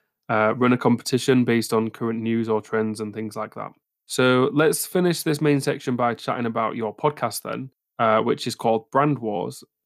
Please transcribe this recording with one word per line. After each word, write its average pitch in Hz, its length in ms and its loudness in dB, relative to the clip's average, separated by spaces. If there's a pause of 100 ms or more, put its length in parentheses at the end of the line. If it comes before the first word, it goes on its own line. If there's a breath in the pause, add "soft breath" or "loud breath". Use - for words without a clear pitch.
(280)
uh, 110 280 2
run 123 160 4
a 123 60 4
competition 127 640 2
based 117 280 0
on 110 180 0
current 113 300 -6
news 113 280 0
or 107 120 0
trends 110 400 -2
and 107 140 -8
things 110 220 -8
like 107 180 -8
that. 104 180 -12 (340)
So 127 460 4
let's 156 340 2
finish 180 360 0
this 147 180 -2
main 147 200 4
section 135 360 -2
by 120 180 0
chatting - 320 -4
about 113 300 -2
your 110 180 -4
podcast 147 480 -4
then, 120 280 -8 (280)
uh, 110 220 4
which 117 260 -2
is 120 80 -4
called 113 360 -2
Brand 139 280 2
Wars. 110 460 -6 (220)